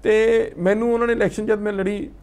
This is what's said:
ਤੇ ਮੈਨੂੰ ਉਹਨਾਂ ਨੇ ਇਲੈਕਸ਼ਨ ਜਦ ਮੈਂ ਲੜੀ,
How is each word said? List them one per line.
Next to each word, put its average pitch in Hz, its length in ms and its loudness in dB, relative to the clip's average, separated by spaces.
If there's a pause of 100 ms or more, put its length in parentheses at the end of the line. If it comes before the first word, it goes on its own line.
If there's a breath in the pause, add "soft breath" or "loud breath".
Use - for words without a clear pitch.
ਤੇ 220 540 2
ਮੈਨੂੰ 220 360 0
ਉਹਨਾਂ 233 140 0
ਨੇ 233 60 0
ਇਲੈਕਸ਼ਨ 214 320 -2
ਜਦ 214 140 0
ਮੈਂ 208 140 -4
ਲੜੀ, 196 360 -4 (140)